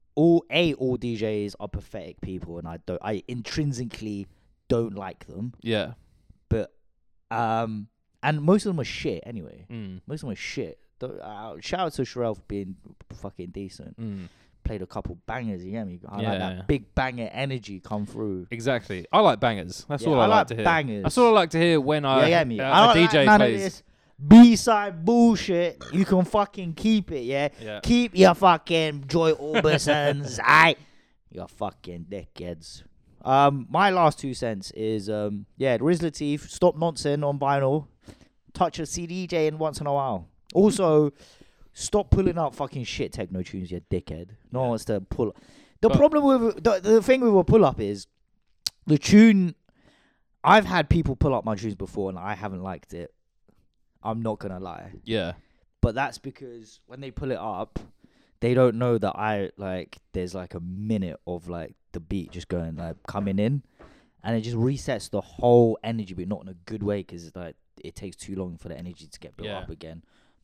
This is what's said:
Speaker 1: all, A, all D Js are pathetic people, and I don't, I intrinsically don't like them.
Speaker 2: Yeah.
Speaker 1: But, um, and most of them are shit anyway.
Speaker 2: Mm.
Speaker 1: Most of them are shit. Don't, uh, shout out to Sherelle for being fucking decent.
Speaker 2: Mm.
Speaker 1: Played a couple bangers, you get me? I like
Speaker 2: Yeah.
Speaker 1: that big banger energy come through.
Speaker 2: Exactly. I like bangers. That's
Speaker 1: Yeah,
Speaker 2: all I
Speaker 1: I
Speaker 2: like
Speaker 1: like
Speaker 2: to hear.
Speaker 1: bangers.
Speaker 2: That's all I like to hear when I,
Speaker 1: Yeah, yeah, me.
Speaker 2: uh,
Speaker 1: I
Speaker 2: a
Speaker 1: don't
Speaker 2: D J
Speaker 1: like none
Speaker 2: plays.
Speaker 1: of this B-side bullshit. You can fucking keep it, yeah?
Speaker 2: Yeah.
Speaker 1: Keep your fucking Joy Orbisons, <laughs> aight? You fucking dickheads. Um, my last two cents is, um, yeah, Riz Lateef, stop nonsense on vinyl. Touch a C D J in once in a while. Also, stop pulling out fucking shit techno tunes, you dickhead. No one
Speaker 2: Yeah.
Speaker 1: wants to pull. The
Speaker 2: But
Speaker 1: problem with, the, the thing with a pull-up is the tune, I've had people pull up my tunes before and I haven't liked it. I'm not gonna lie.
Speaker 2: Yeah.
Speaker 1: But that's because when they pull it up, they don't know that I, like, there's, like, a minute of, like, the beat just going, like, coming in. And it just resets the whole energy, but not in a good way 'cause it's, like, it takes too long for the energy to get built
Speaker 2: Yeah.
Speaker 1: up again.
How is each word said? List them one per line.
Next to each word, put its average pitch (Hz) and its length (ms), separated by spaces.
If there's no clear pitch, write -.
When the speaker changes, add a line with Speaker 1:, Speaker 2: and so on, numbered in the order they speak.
Speaker 1:
all, 170 340
A, 160 260
all 127 200
D 120 220
Js 104 420
are 104 80
pathetic 90 540
people, 85 360
and 82 80
I 82 200
don't, 90 180
I 104 240
intrinsically 120 1000
don't 117 260
like 95 320
them. 107 340
Speaker 2:
Yeah. 110 340
Speaker 1:
But, 110 260
um, 113 560
and 147 200
most 185 240
of 214 40
them 175 100
are - 60
shit - 400
anyway. 95 440
Speaker 2:
Mm. 101 380
Speaker 1:
Most 151 160
of 147 40
them 117 40
are 92 40
shit. - 440
Don't, 127 200
uh, 104 400
shout - 220
out 165 120
to 135 100
Sherelle 117 320
for - 120
being 98 280
fucking 90 380
decent. - 500
Speaker 2:
Mm. 98 300
Speaker 1:
Played 107 180
a 92 40
couple 92 400
bangers, 107 400
you 92 60
get 110 140
me? 90 220
I 101 80
like 104 80
Speaker 2:
Yeah. 104 160
Speaker 1:
that 92 280
big 139 280
banger 123 380
energy 117 480
come 104 240
through. 98 460
Speaker 2:
Exactly. 113 600
I 185 80
like 143 220
bangers. 98 480
That's 143 140
Speaker 1:
Yeah, 127 60
Speaker 2:
all 139 120
I - 20
Speaker 1:
I - 40
Speaker 2:
like - 100
Speaker 1:
like 165 100
Speaker 2:
to 120 80
hear. 110 80
Speaker 1:
bangers. 135 400
Speaker 2:
That's 156 140
all 247 100
I 226 40
like 190 180
to 160 100
hear 165 220
when 147 240
I, 135 160
Speaker 1:
Yeah, 127 60
yeah, 160 60
me. 117 160
Speaker 2:
uh, 135 100
Speaker 1:
I 208 200
Speaker 2:
a - 20
Speaker 1:
don't 170 140
Speaker 2:
D - 40
J 156 60
Speaker 1:
like 139 80
none 214 160
Speaker 2:
plays. 117 140
Speaker 1:
of 196 80
this - 200
B-side 208 800
bullshit. 214 880
You 185 140
can 185 180
fucking 196 520
keep 214 360
it, 135 120
yeah? 139 260
Speaker 2:
Yeah. 107 200
Speaker 1:
Keep 240 360
your 185 180
fucking 160 720
Joy 160 260
Orbisons, 147 1080
<laughs> - 60
aight? 156 320
You 87 200
fucking 87 600
dickheads. 85 720
Um, 139 440
my 185 200
last 175 300
two 135 140
cents 110 380
is, 107 380
um, 104 360
yeah, 131 240
Riz 160 180
Lateef, 151 500
stop - 280
nonsense 147 460
on 143 160
vinyl. 139 480
Touch 175 260
a 160 60
C 170 220
D 180 200
J 160 200
in 156 100
once 156 240
in 151 60
a 143 60
while. 127 360
Also, 160 580
stop - 380
pulling 185 260
out 156 180
fucking 135 300
shit - 280
techno 92 280
tunes, 92 300
you 87 180
dickhead. 87 400
No 127 80
one 131 60
Speaker 2:
Yeah. 123 40
Speaker 1:
wants 113 160
to 101 160
pull. 107 340
The 220 80
Speaker 2:
But 220 80
Speaker 1:
problem 302 260
with, 233 400
the, 202 160
the 214 220
thing 262 200
with 226 140
a 185 80
pull-up 156 380
is 101 260
the 151 120
tune, 202 580
I've 196 220
had 175 240
people 151 260
pull 135 180
up 113 120
my 110 100
tunes 104 200
before 95 340
and 92 100
I 98 160
haven't 95 280
liked 92 300
it. 85 200
I'm 113 200
not 110 180
gonna 92 200
lie. 92 340
Speaker 2:
Yeah. 95 300
Speaker 1:
But 113 140
that's 135 220
because 120 720
when 131 140
they 135 100
pull 131 200
it 113 60
up, 98 420
they 120 140
don't 123 220
know 120 220
that 101 200
I, 104 400
like, 92 400
there's, 90 240
like, 90 180
a 90 60
minute 95 640
of, 87 240
like, 85 260
the 87 80
beat 90 300
just 90 180
going, 82 260
like, 82 220
coming 98 320
in. 127 240
And 117 160
it 110 40
just 120 160
resets 127 520
the 101 120
whole 120 640
energy, 107 300
but 87 140
not 101 140
in 95 80
a 92 40
good 101 300
way 101 200
'cause 85 220
it's, 78 100
like, 87 200
it - 120
takes 95 220
too 95 180
long 90 220
for - 120
the 80 80
energy 87 300
to - 120
get - 180
built 107 100
Speaker 2:
Yeah. 98 120
Speaker 1:
up 92 100
again. 82 340